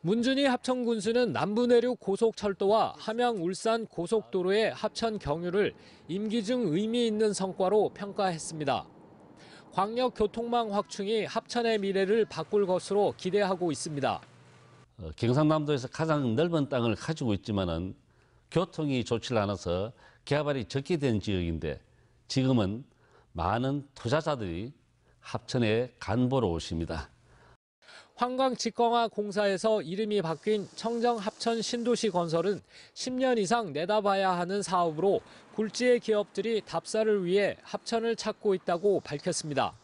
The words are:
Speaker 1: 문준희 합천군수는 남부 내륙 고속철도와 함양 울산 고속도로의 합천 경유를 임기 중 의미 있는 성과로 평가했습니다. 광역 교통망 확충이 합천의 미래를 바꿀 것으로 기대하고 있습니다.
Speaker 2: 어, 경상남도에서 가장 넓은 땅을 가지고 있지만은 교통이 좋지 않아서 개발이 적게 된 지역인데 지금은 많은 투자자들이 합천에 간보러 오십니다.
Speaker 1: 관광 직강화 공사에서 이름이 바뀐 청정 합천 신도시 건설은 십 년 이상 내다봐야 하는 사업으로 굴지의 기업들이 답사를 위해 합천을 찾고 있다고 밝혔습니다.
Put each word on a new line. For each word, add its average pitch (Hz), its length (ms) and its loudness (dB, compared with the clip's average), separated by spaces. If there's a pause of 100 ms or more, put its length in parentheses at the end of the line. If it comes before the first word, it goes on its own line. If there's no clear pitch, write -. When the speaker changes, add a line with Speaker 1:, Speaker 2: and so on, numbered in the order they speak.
Speaker 1:
문준희 240 460 2
합천군수는 240 840 0
남부 208 360 0
내륙 240 320 4
고속철도와 202 960 2
함양 233 420 0
울산 214 460 0
고속도로의 190 880 0
합천 220 460 -4
경유를 170 520 0 (360)
임기 208 340 -2
중 247 240 -2
의미 220 400 0
있는 214 260 2
성과로 190 580 2
평가했습니다. 160 960 -2 (840)
광역 233 440 0
교통망 226 580 -2
확충이 208 520 -2
합천의 226 520 -2
미래를 196 460 2
바꿀 202 420 0
것으로 185 500 2
기대하고 185 540 0
있습니다. 131 500 -2 (800)
Speaker 2:
어, 80 140 -10
경상남도에서 147 720 2
가장 147 480 0
넓은 156 340 2
땅을 117 280 2
가지고 139 380 -2
있지만은 95 600 -2 (560)
교통이 151 540 -2
좋지 117 340 -4
않아서 98 540 0 (320)
개발이 143 400 -2
적게 139 320 -4
된 127 240 0
지역인데 82 600 -2 (460)
지금은 123 580 0 (460)
많은 123 640 -2
투자자들이 120 800 -2 (480)
합천에 117 800 -2
간보러 123 480 2
오십니다. 82 640 -4 (1040)
Speaker 1:
관광 254 400 0
직강화 233 500 2
공사에서 208 760 0
이름이 202 400 -2
바뀐 170 520 -2
청정 233 440 0
합천 220 440 -2
신도시 233 480 0
건설은 170 500 0 (320)
십 - 200 -8
년 254 260 2
이상 208 340 0
내다봐야 190 600 2
하는 180 300 -2
사업으로 175 580 2 (340)
굴지의 233 460 2
기업들이 208 600 -2
답사를 208 600 0
위해 185 380 2
합천을 226 540 -4
찾고 208 400 -2
있다고 180 460 2
밝혔습니다. 147 800 -2